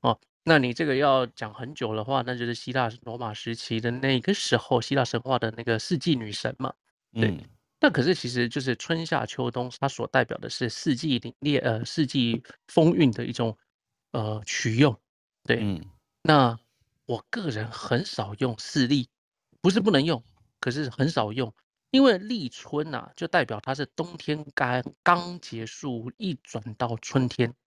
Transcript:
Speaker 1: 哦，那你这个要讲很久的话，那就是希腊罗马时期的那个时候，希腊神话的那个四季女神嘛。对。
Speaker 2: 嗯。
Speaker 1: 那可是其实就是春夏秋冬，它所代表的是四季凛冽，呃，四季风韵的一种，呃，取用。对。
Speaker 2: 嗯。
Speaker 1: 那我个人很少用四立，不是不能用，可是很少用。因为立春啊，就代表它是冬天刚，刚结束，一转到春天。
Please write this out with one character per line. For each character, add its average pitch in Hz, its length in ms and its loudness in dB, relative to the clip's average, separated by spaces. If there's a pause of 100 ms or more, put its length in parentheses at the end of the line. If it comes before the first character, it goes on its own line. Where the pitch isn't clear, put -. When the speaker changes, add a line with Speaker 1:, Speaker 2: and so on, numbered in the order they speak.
Speaker 1:
哦， 117 180 2 (240)
那 165 140 8
你 123 160 2
这 - 100 -2
个 143 100 2
要 135 320 4
讲 113 280 -10
很 135 200 -10
久 110 220 -4
的 107 80 -4
话， 131 220 0
那 123 100 -4
就 120 80 -4
是 117 100 -4
希 - 180 -10
腊 123 180 0 (120)
罗 117 140 -10
马 117 160 -8
时 117 220 -8
期 113 260 -4
的 117 100 0
那 131 300 0
个 196 140 0
时 - 240 0
候， 120 220 2
希 - 140 -4
腊 135 80 4
神 120 200 -2
话 131 160 0
的 113 180 0
那 117 80 -10
个 113 140 2
四 - 180 -2
季 151 180 2
女 113 160 -4
神 - 280 -6
嘛。 131 160 -6 (400)
对。 110 160 2
Speaker 2:
嗯。 87 100 -6 (400)
Speaker 1:
那 - 100 6
可 135 120 0
是 170 120 4
其 - 140 -6
实 120 200 0
就 143 120 -4
是 127 160 -2
春 165 300 -4
夏 131 180 -2
秋 123 260 -4
冬， 123 300 -6
它 139 80 0
所 - 200 -6
代 131 160 4
表 - 140 -6
的 - 120 -10
是 127 180 -4
四 135 260 0
季 127 260 0
凛 117 200 -12
冽， 143 220 2
呃， 113 240 0
四 151 200 0
季 117 360 0 (240)
风 165 260 6
韵 160 200 6
的 120 120 -4
一 120 80 -6
种， 113 240 -2 (560)
呃， 107 320 -2
取 - 320 -2
用。 131 180 4 (500)
对。 117 180 0
Speaker 2:
嗯。 98 200 -2 (400)
Speaker 1:
那 131 360 6 (480)
我 117 240 -4
个 196 180 -4
人 110 220 -4
很 - 340 -2
少 104 300 -6
用 120 240 -2
四 - 280 0
立， 135 220 2 (540)
不 185 80 6
是 202 100 2
不 202 100 2
能 139 140 4
用， 151 180 0 (380)
可 131 100 -2
是 135 200 -4
很 135 180 2
少 107 240 -2
用。 120 220 -4 (360)
因 269 120 6
为 226 160 6
立 202 320 -6
春 151 440 -6
啊， 117 220 -8
就 165 100 -6
代 151 200 2
表 107 140 -6
它 135 140 -4
是 139 120 -4
冬 175 320 -8
天 151 260 -6 (100)
刚， 123 300 0 (180)
刚 175 380 2
结 113 240 -8
束， 120 540 -8
一 190 160 -4
转 - 280 -12 (120)
到 117 220 -2
春 127 320 2
天。 120 260 0 (120)